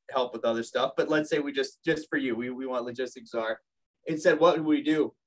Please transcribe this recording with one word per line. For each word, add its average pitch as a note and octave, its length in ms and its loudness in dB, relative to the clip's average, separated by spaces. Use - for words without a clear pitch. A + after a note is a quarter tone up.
help B2 220 0
with A#2 120 -6
other A#2 180 0
stuff, B2 340 -2
but D3+ 120 0
let's D3+ 220 0
say D#3+ 80 2
we C#3+ 140 -4
just, C3+ 320 -4
just D#3 260 0
for D3+ 80 -2
you, C3 160 0
we, A#2+ 160 -4
we B2+ 160 -8
want B2+ 180 -4
logistics A#2+ 460 -8
czar," A2+ 300 -4
and D#3 120 -4
said, D#3 200 4
"What E3 160 6
would D#3 100 -2
we D3+ 160 2
do?" D3+ 320 0